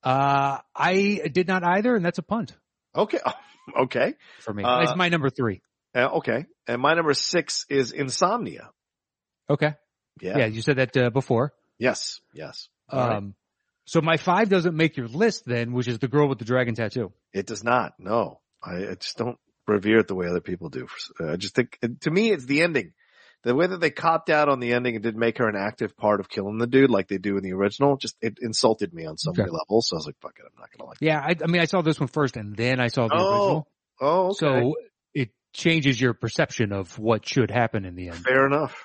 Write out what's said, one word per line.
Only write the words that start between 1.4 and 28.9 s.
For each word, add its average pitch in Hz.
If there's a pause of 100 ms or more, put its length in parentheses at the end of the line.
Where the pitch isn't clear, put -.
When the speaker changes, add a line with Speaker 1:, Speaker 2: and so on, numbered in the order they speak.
Speaker 1:
not 185
either, 208
and 185
that's 175
a -
punt. 214 (400)
Speaker 2:
Okay. -
<laughs> - (480)
Okay. 131 (280)
Speaker 1:
For 110
me. 104
Speaker 2:
Uh, 123
Speaker 1:
It's 127
my 180
number 165
three. 113 (320)
Speaker 2:
uh, 127 (120)
okay. 131 (220)
And 120
my 143
number 160
six -
is 135
Insomnia. 175 (800)
Speaker 1:
Okay. 147 (460)
Speaker 2:
Yeah. 95
Speaker 1:
Yeah, 117
you 110
said 143
that, 127
uh, 123
before. 127 (240)
Speaker 2:
Yes. - (120)
Yes. - (200)
All 135
right. 110
Speaker 1:
Um, 101 (500)
so -
my 160
five 185
doesn't 175
make 156
your 120
list 190
then, 120
which 123
is 117
The -
Girl 143
with 131
the 110
Dragon 120
Tattoo. 110 (200)
Speaker 2:
It 98
does 110
not. 120
No. 101 (240)
I, 87 (160)
I 92
just -
don't 120 (300)
revere 107
it 107
the 98
way 90
other 87
people 87
do. 76 (320)
Uh, 82
I 175
just 92
think, - (220)
to 160
me, 214
it's 156
the 139
ending. 143 (500)
The 120
way 170
that 185
they 160
copped 165
out 151
on 139
the 120
ending 123
and 104
didn't 113
make 117
her 120
an 107
active 104
part 104
of 98
killing 104
the 117
dude 135
like 98
they 98
do 98
in 95
the 92
original, 104
just, -
it 110
insulted 110